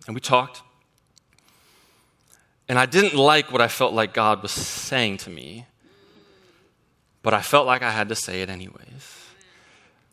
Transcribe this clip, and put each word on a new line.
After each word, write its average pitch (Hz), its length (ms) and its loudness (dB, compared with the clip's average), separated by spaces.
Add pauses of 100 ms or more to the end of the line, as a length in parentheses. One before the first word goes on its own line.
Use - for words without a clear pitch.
and 110 80 -12
we 123 60 -8
talked. 131 420 0 (2000)
And 123 100 2
I 127 60 6
didn't 165 300 2
like 147 360 4
what 123 120 2
I 117 60 4
felt 113 260 0
like 110 180 0
God 107 300 2
was 101 100 -10
saying 104 640 -4
to - 120 -14
me, 85 340 -18 (1600)
but 110 100 2
I 107 80 2
felt 143 260 2
like 127 140 2
I 120 100 -2
had 107 200 -4
to 113 40 -4
say 92 280 -6
it 95 80 -8
anyways. 95 640 -18 (1000)